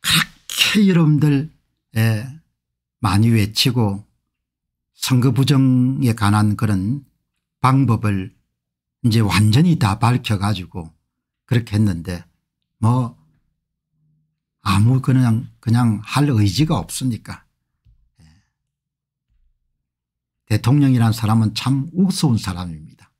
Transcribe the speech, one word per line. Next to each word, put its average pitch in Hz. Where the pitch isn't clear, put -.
그렇게 -
여러분들, 151
예, 113
많이 101
외치고 107
선거 131
부정에 131
관한 104
그런 104
방법을 110
이제 113
완전히 107
다 98
밝혀가지고 95
그렇게 117
했는데 90
뭐 117
아무 110
그냥, 127
그냥 113
할 147
의지가 117
없으니까. 104
예. 85
대통령이란 120
사람은 110
참 135
우스운 175
사람입니다. 85